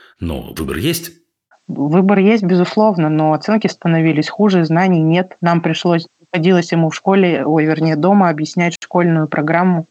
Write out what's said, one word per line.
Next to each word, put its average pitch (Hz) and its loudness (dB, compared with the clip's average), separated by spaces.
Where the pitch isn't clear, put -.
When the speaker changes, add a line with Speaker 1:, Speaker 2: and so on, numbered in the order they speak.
Speaker 1:
Но 76 -8
выбор - -6
есть. 170 -6
Speaker 2:
Выбор 175 0
есть, 208 2
безусловно, 180 0
но 156 0
оценки 202 -2
становились 160 0
хуже, 190 0
знаний 170 2
нет. 170 0
Нам 170 2
пришлось, 170 -2
приходилось 175 2
ему 165 2
в 156 -10
школе, 190 0
ой, 151 0
вернее, 156 0
дома 185 2
объяснять 165 -4
школьную 165 0
программу, 165 -2